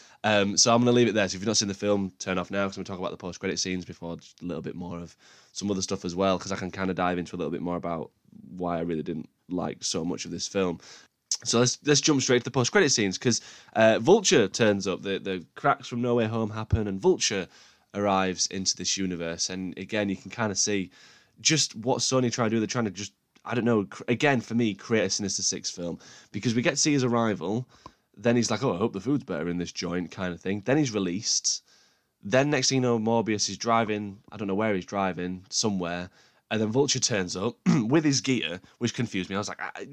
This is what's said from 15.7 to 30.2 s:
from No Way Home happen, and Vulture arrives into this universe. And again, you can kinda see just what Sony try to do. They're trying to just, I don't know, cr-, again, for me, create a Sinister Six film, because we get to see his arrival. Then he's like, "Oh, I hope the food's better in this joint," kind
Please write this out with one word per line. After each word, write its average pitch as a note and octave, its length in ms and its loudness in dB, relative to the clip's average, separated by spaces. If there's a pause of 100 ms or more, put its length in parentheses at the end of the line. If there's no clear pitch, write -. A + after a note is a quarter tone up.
from A#2+ 120 -4
No B2 140 2
Way A#2 120 4
Home A2 240 -2
happen, G#2+ 360 -2
and G2 140 -6
Vulture G#2 460 2 (460)
arrives F#2+ 540 2
into F#2+ 300 -4
this - 180 -4
universe. E2+ 540 -4
And F#2 280 -8
again, G#2 300 -2
you G2 80 -2
can F#2+ 160 -14
kinda G#2+ 240 -4
see G2 340 -2 (520)
just D3 340 2
what A#2 240 0
Sony B2+ 320 2
try A#2+ 140 0
to A2 40 2
do. A2+ 100 2
They're G#2+ 80 0
trying A#2 180 -2
to G2+ 60 -2
just, G2 200 -10 (340)
I A2+ 100 -4
don't A#2 100 0
know, A2+ 180 4
cr-, - 240 -10
again, B2+ 320 4
for A2+ 160 -6
me, A2+ 180 2
create G#2+ 300 0
a F#2+ 60 0
Sinister G2 320 -4
Six - 280 -4
film, F2 300 -8 (320)
because A2 240 -2
we A#2+ 60 2
get E3+ 100 2
to C#3+ 60 -2
see D3+ 160 2
his C#3 100 2
arrival. A#2 640 0 (480)
Then A#2 220 2
he's A2 120 2
like, G#2+ 140 -2
"Oh, G2+ 100 0
I E2+ 40 -2
hope F2+ 160 0
the F#2+ 80 -6
food's C#3 240 -2
better E2+ 240 -4
in F2 80 -2
this F2 160 -4
joint," F2 380 -4
kind F#2 220 -6